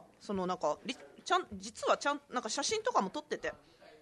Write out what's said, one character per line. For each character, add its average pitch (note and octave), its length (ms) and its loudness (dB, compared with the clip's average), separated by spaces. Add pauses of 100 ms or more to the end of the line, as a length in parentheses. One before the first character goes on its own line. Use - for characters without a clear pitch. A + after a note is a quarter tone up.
(220)
そ G#3 120 -4
の F#3 140 0
な F#3 60 0
ん A#3+ 40 -2
か、 D3+ 280 2
り-、 A#3 100 -4 (300)
ち - 80 0
ゃ F4+ 40 6
ん、 F4+ 140 0
実 G3 380 -8
は F#3+ 80 6
ち - 100 -2
ゃ C#4+ 60 2
ん、 C#4+ 80 -6 (100)
な B3 80 0
ん - 20 -2
か A3 60 -6
写 C#4+ 160 -2
真 A4 180 0
と A#4+ 120 0
か E4+ 80 6
も F#3+ 80 0
撮 D4 100 -4
っ - 60 -10
て - 120 -4
て、 D#3+ 140 -4 (500)